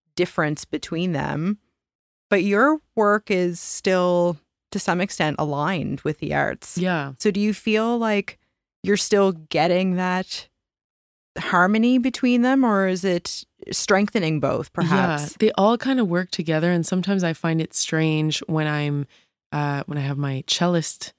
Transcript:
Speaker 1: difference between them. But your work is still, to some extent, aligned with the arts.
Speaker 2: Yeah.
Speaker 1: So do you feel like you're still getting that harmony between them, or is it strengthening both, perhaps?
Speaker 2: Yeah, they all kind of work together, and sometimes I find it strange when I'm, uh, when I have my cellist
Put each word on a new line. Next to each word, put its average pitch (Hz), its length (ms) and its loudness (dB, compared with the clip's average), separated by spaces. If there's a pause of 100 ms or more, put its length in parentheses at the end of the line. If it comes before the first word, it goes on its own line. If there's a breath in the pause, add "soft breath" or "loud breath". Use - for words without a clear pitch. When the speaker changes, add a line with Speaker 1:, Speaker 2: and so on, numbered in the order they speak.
(160)
Speaker 1:
difference 156 480 -2
between 170 480 -4
them. 147 460 -4 (720)
But 196 140 2
your 240 380 2 (160)
work 208 340 2
is 180 300 0
still, 180 760 2 (360)
to 202 80 -4
some 175 200 -2
extent, 170 380 -2
aligned 147 640 -4
with 151 180 -4
the 143 160 -6
arts. - 420 -4
Speaker 2:
Yeah. 170 420 -2
Speaker 1:
So 208 120 0
do 190 80 -4
you 208 160 0
feel 226 440 -2
like 214 420 -2 (420)
you're 202 140 2
still 196 360 4
getting 175 640 0
that 185 540 -4 (920)
harmony 214 600 2
between 247 440 2
them, 262 220 4
or 202 240 2
is 185 160 -2
it 175 400 -2 (260)
strengthening 190 680 0
both, - 320 -2
perhaps? 170 500 0
Speaker 2:
Yeah, 147 160 -6
they 214 140 4
all 220 260 4
kind 262 220 0
of 202 80 2
work 175 220 -2
together, 160 400 0
and 170 160 2
sometimes 185 380 0
I 165 80 0
find 160 280 0
it - 140 -6
strange 156 720 0
when 156 180 0
I'm, 147 400 -2 (460 soft breath)
uh, 143 340 -2
when 147 120 -6
I 139 40 -2
have 139 160 -4
my 135 280 -4
cellist - 720 -2